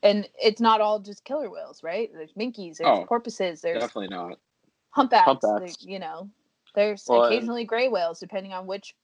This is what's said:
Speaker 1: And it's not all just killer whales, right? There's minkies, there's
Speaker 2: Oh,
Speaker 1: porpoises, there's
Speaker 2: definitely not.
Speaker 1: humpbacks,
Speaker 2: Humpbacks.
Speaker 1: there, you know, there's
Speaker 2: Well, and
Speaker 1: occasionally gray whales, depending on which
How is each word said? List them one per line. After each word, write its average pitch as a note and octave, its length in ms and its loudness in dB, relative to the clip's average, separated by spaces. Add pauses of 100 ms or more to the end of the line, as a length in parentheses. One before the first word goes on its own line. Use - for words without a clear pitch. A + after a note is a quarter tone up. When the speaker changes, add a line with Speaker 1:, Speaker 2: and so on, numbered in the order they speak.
Speaker 1:
And G#3 260 4 (120)
it's G#3+ 200 2
not A3 200 6
all G#3+ 200 2
just G3+ 240 -18
killer C4+ 260 -6
whales, D#3 320 -14
right? F#3+ 300 -6
There's D#3+ 200 -16
minkies, G3 460 -10
there's C3+ 220 4
Speaker 2:
Oh, E2+ 60 -6
Speaker 1:
porpoises, G3+ 560 -4
there's E3+ 180 -4
Speaker 2:
definitely G#2 280 -6
not. F2 300 -10 (520)
Speaker 1:
humpbacks, A#3+ 360 4 (200)
Speaker 2:
Humpbacks. E3+ 320 -2
Speaker 1:
there, F#3 140 -18
you G3 60 -10
know, E3+ 300 -12 (460)
there's G#3 340 -2
Speaker 2:
Well, A#3 160 6
and - 80 4
Speaker 1:
occasionally A#3 320 -2
gray A3+ 240 0
whales, E3+ 320 -2
depending F#3+ 320 -10
on F#3 140 -10
which G3 360 -10